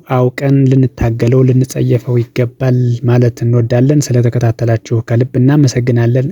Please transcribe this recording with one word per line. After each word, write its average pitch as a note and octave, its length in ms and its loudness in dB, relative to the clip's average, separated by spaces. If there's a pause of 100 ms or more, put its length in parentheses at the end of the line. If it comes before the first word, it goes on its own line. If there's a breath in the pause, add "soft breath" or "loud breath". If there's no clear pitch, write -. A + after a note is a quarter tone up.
(100)
አውቀን C3+ 460 0 (100)
ልንታገለው፣ B2+ 760 0
ልንጸየፈው B2+ 760 0
ይገባል B2 580 -2 (260)
ማለት A#2+ 380 0
እንወዳለን። A#2+ 600 0
ስለተከታተላችሁ A#2 1000 -2
ከልብ B2 340 -2
እናመሰግናለን። B2+ 960 0